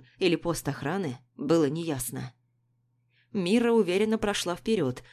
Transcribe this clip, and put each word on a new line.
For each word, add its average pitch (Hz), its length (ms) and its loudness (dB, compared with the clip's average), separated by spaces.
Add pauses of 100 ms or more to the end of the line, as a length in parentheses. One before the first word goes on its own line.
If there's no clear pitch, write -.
(180)
или 185 160 2
пост 160 320 -4
охраны, 147 520 -4 (180)
было 151 320 2
неясно. 139 680 -6 (1000)
Мира 220 380 2
уверенно 214 480 4
прошла 185 380 -2
вперёд, 170 560 -2